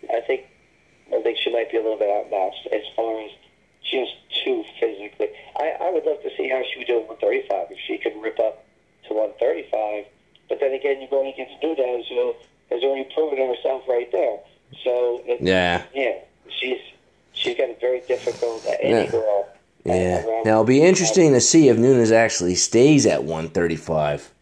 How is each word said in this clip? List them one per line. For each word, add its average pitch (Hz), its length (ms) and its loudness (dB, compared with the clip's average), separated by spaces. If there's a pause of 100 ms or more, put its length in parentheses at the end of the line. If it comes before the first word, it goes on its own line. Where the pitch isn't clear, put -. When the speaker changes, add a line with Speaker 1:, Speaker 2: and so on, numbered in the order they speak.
(140)
Speaker 1:
I 113 80 -2
think, - 240 -4 (680)
I 110 80 0
think 113 160 -2
she - 140 -2
might 117 200 -2
be 117 60 -2
a 113 40 0
little 110 160 -2
bit 104 120 0
outmatched 98 640 -4
as 107 80 -2 (140)
far 113 260 -4
as 104 100 -14 (500)
she - 160 -6
is - 120 -4 (340)
too 120 200 -2 (160)
physically. 104 500 -4 (280)
I, 156 240 -2
I 185 100 -2
would 160 140 -2
love 151 180 -2
to - 120 -6
see 147 140 -4
how 131 120 -2 (100)
she 131 80 -12
would 120 80 -10
do 120 120 2
at 110 80 -8
one 113 100 -14
thirty-five 98 540 -2
if - 160 -18
she - 100 -6
could - 240 -4
rip 113 180 -6
up 110 260 -2 (420)
to 107 60 -8
one 107 260 -2
thirty-five. 107 680 -4 (440)
But - 100 -4
then 135 140 0
again, 135 280 -2
you're 131 80 -16
going 135 240 -2
against - 280 -14
Nunes, 127 460 -2
who 123 260 -2 (380)
has 120 120 -2
already 135 300 -2
proven 151 240 -2
herself 131 500 -2
right 120 240 -2
there. - 260 -2 (460)
So 123 420 0
it's, 120 160 -2
Speaker 2:
Yeah. 87 420 2 (100)
Speaker 1:
yeah, 131 200 -2 (360)
she's, 127 300 -6 (540)
she's - 240 -6
got 131 120 -2
a 120 120 -10
very 123 200 0
difficult 117 640 -4
uh, - 60 -4 (100)
Speaker 2:
Yeah. 113 300 2
Speaker 1:
girl, 107 380 -2 (360)
uh, 90 80 0
Speaker 2:
Yeah. 90 320 0
Speaker 1:
around 113 200 -4
Speaker 2:
Now, 110 60 4
it'll 110 120 6
be 127 160 4
Speaker 1:
the 156 60 6
Speaker 2:
interesting 180 480 4
to 120 80 6
see 156 280 6
if 113 80 6
Nunes 120 340 6
actually 107 440 2
stays 131 500 6
at 76 180 4
one 80 260 -4
thirty-five. 80 840 -2 (100)